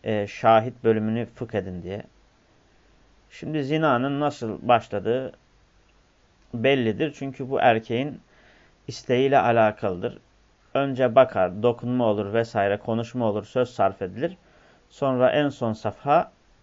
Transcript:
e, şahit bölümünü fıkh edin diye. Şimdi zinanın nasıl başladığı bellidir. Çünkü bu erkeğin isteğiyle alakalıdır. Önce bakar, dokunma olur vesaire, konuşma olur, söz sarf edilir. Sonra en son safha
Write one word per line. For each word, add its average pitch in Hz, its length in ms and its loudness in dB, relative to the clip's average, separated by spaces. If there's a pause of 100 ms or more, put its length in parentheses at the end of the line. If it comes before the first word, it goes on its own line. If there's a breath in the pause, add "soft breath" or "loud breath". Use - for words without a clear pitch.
e, 107 220 -2
şahit 113 580 2
bölümünü 110 420 0
fıkh - 280 -12
edin 90 280 -6
diye. 95 200 -10 (1300 soft breath)
Şimdi 151 340 -6
zinanın 143 560 0
nasıl 123 480 -4
başladığı 113 640 0 (1200)
bellidir. 127 640 0
Çünkü 135 320 -10
bu 139 100 -2
erkeğin 117 600 0 (680 soft breath)
isteğiyle 135 500 2
alakalıdır. 110 800 0 (560)
Önce 135 400 0
bakar, 101 480 2
dokunma 120 420 0
olur 101 280 0
vesaire, 107 440 0
konuşma 117 480 -4
olur, 104 200 -2
söz 123 260 -2
sarf 98 320 -2
edilir. 117 340 -8 (540 soft breath)
Sonra 127 400 2
en 147 180 0
son 117 240 -4
safha 143 600 -2 (300)